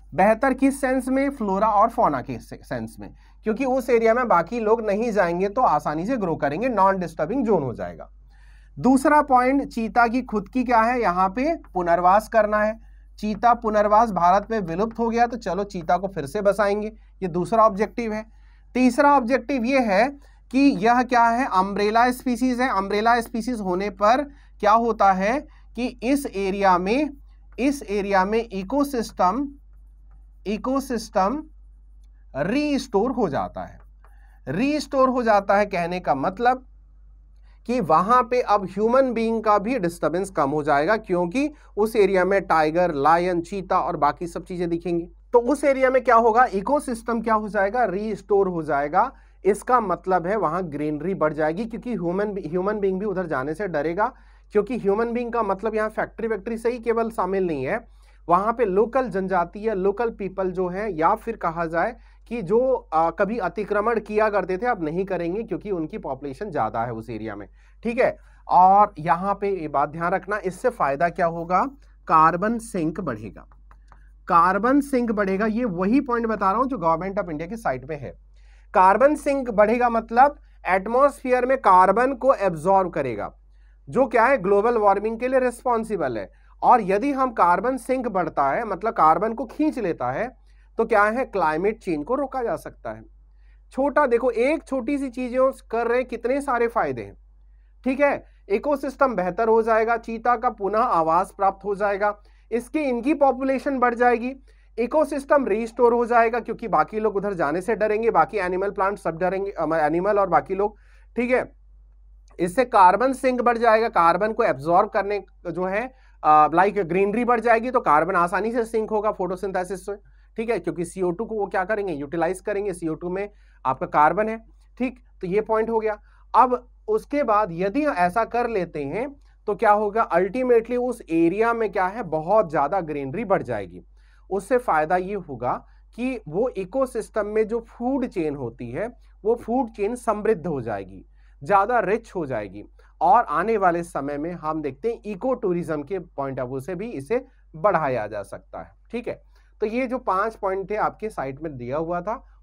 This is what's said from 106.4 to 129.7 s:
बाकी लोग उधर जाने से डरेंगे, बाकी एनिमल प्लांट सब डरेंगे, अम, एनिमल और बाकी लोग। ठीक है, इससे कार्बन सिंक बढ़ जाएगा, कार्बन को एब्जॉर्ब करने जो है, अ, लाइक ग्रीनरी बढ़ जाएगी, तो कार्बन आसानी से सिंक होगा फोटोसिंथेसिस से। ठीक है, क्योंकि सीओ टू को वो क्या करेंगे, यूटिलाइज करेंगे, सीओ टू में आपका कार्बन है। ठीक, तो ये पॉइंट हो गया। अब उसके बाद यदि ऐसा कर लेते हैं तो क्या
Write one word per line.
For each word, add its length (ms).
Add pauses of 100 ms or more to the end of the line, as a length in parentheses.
बाकी 320
लोग 160
उधर 180
जाने 280
से 140
डरेंगे, 360
बाकी 280
एनिमल 320
प्लांट 280
सब 180
डरेंगे, 340
अम, 240
एनिमल 440
और 100
बाकी 260
लोग। 220 (380)
ठीक 160
है, 200 (880)
इससे 280
कार्बन 480
सिंक 260
बढ़ 160
जाएगा, 340
कार्बन 420
को 100
एब्जॉर्ब 460
करने 340 (240)
जो 180
है, 180 (400)
अ, 300
लाइक 260
ग्रीनरी 460
बढ़ 140
जाएगी, 320
तो 100
कार्बन 340
आसानी 360
से 140
सिंक 240
होगा 220
फोटोसिंथेसिस 760
से। 100 (420)
ठीक 120
है, 100
क्योंकि 260
सीओ 260
टू 140
को 100
वो 120
क्या 180
करेंगे, 280
यूटिलाइज 480
करेंगे, 320
सीओ 220
टू 140
में 180 (380)
आपका 220
कार्बन 420
है। 80 (420)
ठीक, 200 (220)
तो 60
ये 140
पॉइंट 280
हो 100
गया। 180 (360)
अब 300 (260)
उसके 340
बाद 300
यदि 280
ऐसा 440
कर 240
लेते 360
हैं 220 (400)
तो 80
क्या 160